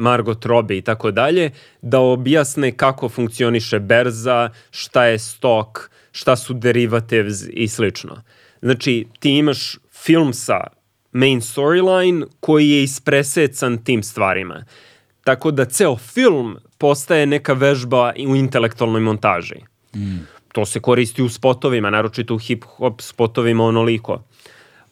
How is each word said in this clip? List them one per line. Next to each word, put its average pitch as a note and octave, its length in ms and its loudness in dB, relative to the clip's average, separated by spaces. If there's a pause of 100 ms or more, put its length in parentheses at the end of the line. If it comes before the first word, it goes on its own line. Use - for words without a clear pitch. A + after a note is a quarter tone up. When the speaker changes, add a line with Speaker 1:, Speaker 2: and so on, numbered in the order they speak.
Speaker 1:
Margot A#2 440 0
Robbie A2+ 340 2
i F#2 40 -8
tako A2 280 -2
dalje, D3 400 0 (320)
da B2+ 180 2
objasne C3 720 2
kako C3+ 360 0
funkcioniše A#2 720 -2
berza, A#2 720 0 (200)
šta - 360 0
je A2+ 120 2
stok, A2+ 720 -2 (220)
šta - 240 0
su B2+ 180 -8
derivatives A2+ 800 0 (120)
i A2 220 -6
slično. - 540 -6 (400)
Znači, A#2+ 440 -2 (140)
ti C#3+ 120 2
imaš C#3+ 440 0 (180)
film D#3+ 380 2
sa G#2+ 280 -4 (540)
main B2+ 260 2
storyline F3+ 840 0 (160)
koji D3+ 300 4
je C#3+ 120 4
ispresecan C#3 960 -2
tim B2+ 240 -2
stvarima. F#2 600 -4 (580)
Tako C3+ 280 0
da C3+ 140 0
ceo D3 320 0
film C#3+ 600 0 (220)
postaje D3 480 2
neka D3 260 0
vežba B2+ 600 2 (100)
u C3+ 140 0
intelektualnoj A#2 640 0
montaži. G#2 560 -2 (380)
Speaker 2:
Mm. G2+ 220 -6 (320)
Speaker 1:
To G#2+ 160 -4
se - 160 -6
koristi B2 420 0
u B2 60 0
spotovima, B2 640 0
naročito A2 440 -2
u A2 40 -4
hip-hop A#2 640 -6
spotovima A2+ 640 0
onoliko. A2+ 580 -2 (680)